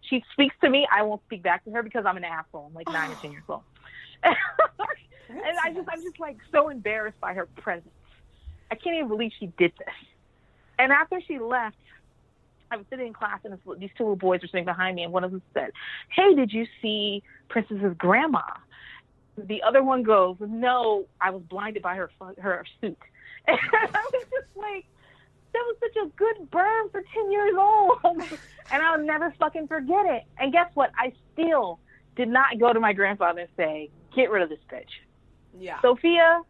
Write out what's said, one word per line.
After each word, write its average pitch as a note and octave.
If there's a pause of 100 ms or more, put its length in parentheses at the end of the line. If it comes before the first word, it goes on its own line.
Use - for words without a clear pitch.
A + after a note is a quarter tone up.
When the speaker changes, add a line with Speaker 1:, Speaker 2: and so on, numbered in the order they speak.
Speaker 1:
She B3+
speaks C#4
to D4+
me, C#4
I G3+
won't G#3
speak F3+
back F3+
to G#3+
her A3+
because A3
I'm F#3
an F3+
asshole. D#3+
I'm, D#3
like, E3
nine D#3+
or D3+
Speaker 2:
Oh. -
Speaker 1:
ten D3+
years C#3+
old. - (600)
<laughs> -
And -
I E4
just, F4
I'm F4
Speaker 2:
Princess. E4
Speaker 1:
just, E4+
like, D4 (140)
so D4+
embarrassed G#3+
by -
her F#3
presence. - (800)
I A3+
can't E4+
even D#4
believe A3
she G3+ (100)
did F3
this. - (880)
And C4
after D#4+
she D#4
left, A#3 (960)
I A#3
was G3
sitting B3+
in A3
class, G3+
and G#3
this, F#3+ (180)
these G3
two A#3+
little G#3
boys F#3
were F3+
sitting F3
behind F#3
me, F3
and E3+
one F3+
of F3+
them F#3+ (120)
said, C3+ (380)
"Hey, F#4+
did B3+
you A3+ (160)
see G#3 (240)
Princess's G3+
grandma?" A3 (960)
The G#3
other B3+
one C4
goes, F#3+
"No, A3+ (140)
I F#3
was F#3+
blinded G3+
by F3+
her F#3
fu-, F#3+
her F#3 (160)
suit." F#3 (260)
<laughs> -
And B3+ (160)
I A4
was B4
just B4+
like, G4+ (680)
"That A#4
was A#4
such - (100)
a D4+
good G#4
burn G#4
for G4 (100)
ten G#4+
years G4+
old." G#4
<laughs> E4+
And C#4+
I'll E4
never D#4
fucking D#4
forget D#4+
it. C#4 (140)
And C4+
guess F4
what? C#4
I B3 (220)
still C#4 (360)
did A#3+
not B3
go A#3+
to A3+
my G#3+
grandfather F#3+
and F3
say, D#3 (260)
"Get B3+
rid G3
of D#3+
this D3+ (120)
bitch." - (720)
Speaker 2:
Yeah. F3
Speaker 1:
Sophia? E4